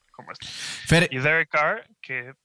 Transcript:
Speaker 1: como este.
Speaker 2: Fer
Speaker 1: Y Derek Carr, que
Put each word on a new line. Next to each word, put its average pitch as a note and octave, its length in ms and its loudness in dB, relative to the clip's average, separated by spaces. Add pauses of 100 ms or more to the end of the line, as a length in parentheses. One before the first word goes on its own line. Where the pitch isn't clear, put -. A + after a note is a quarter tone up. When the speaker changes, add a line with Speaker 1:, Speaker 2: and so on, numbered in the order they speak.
(120)
Speaker 1:
como - 200 -16
este. - 160 -16
Speaker 2:
Fer - 640 0
Speaker 1:
Y C3 80 -2
Derek D#3 300 2
Carr, E3 380 0 (140)
que B2+ 320 -10 (120)